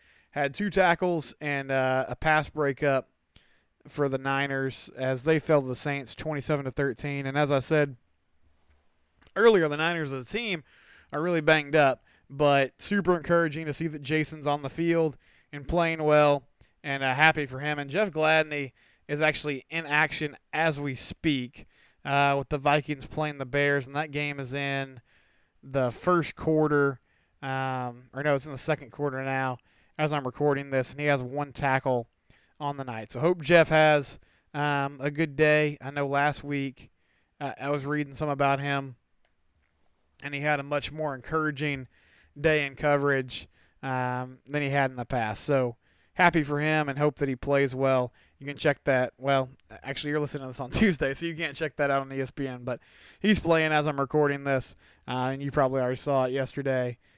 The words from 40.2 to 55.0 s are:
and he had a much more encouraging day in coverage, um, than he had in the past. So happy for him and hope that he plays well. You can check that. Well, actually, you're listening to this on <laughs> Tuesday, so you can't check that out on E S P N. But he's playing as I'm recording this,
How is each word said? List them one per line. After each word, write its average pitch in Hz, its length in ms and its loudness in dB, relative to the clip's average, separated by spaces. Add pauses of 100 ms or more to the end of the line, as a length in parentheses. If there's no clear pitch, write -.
and 143 100 -10
he 139 60 -6
had 147 180 0
a 139 60 -8
much 143 260 -4
more 151 240 -6
encouraging 143 720 -4 (540)
day 151 260 2
in 135 80 -10
coverage, 139 720 0 (340)
um, 127 680 -4
than 147 160 -4
he 139 80 -2
had 139 200 2
in 131 60 -12
the 120 80 -6
past. 110 400 -4
So 127 320 0 (380)
happy 170 280 4
for 143 160 -2
him 151 300 2
and 135 100 -6
hope 147 200 2
that 139 100 0
he 131 80 -2
plays 139 400 0
well. 131 360 0 (260)
You 135 80 -16
can 143 100 -10
check 143 280 0
that. 127 340 2
Well, 135 320 0 (340)
actually, 139 260 -6
you're 151 80 0
listening 143 240 -4
to 131 60 -10
this 123 100 -12
on 127 120 -8
<laughs> - 20 -6
Tuesday, 151 420 2
so 165 120 -6
you 165 100 -6
can't 151 180 -6
check 151 220 -6
that 143 160 2
out 135 80 2
on 135 120 -10
E 135 80 -4
S 131 120 -6
P 139 160 -6
N. 123 160 -10
But 120 160 -6 (400)
he's 208 180 6
playing 160 320 2
as 151 160 2
I'm 143 140 -2
recording 143 420 2
this, 135 320 -2 (320)